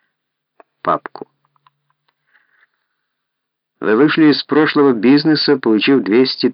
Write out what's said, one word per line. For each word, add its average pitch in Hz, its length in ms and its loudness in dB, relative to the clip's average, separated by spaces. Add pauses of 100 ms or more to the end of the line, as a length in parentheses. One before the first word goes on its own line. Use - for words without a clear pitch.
(840)
папку. - 460 -8 (2500)
Вы 101 160 -2
вышли 151 380 2
из 135 100 -6
прошлого 147 500 0
бизнеса, 143 680 0
получив 117 440 0
двести 123 520 0